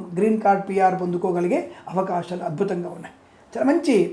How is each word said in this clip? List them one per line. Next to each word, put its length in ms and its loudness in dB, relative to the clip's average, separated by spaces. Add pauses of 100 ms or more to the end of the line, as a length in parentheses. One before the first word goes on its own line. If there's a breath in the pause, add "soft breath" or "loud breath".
(180)
గ్రీన్ 280 2
కార్డ్, 240 2
పీఆర్ 320 2
పొందుకోగలిగే 580 0 (340 loud breath)
అవకాశాలు 580 -4
అద్భుతంగా 460 -4
ఉన్నాయి. 180 -18 (380 soft breath)
చాలా 200 4
మంచి 240 4 (160)